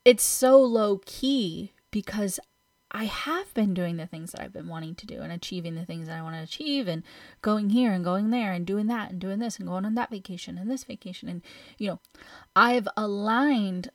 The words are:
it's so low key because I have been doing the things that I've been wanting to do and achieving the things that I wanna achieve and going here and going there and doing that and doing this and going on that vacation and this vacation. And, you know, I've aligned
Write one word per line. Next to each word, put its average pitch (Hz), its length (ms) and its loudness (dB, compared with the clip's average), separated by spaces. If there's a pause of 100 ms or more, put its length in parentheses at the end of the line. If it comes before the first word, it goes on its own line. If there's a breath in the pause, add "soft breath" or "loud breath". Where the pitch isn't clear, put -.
it's 247 200 8
so 262 380 8
low 220 440 4
key 208 680 -2 (200)
because 208 500 -4 (540)
I 220 100 -4
have 339 500 -4
been 208 180 2
doing 175 240 -2
the 165 80 -8
things 165 260 -12
that - 100 -12
I've - 120 -12
been - 140 -12
wanting 160 260 -10
to 208 140 -18
do - 140 -10
and 165 100 -8
achieving 170 420 -8
the 165 100 -6
things 165 240 -10
that 165 120 -8
I - 20 -8
wanna 160 220 -8
achieve 277 440 -4
and 175 140 -2 (400 loud breath)
going 208 300 2
here 240 200 4
and 180 120 0
going 190 260 2
there 226 240 0
and 175 140 -4
doing 208 180 0
that 220 240 -2
and 185 100 -8
doing 190 200 -4
this 233 180 -4
and 185 100 -8
going 185 160 -4
on 214 120 0
that 240 160 -2
vacation 180 480 -10
and 202 100 -6
this 262 140 -4
vacation. - 440 -12
And, 175 140 -8 (380 loud breath)
you 208 80 -4
know, 175 120 -6 (560 loud breath)
I've 233 400 6
aligned 208 1000 2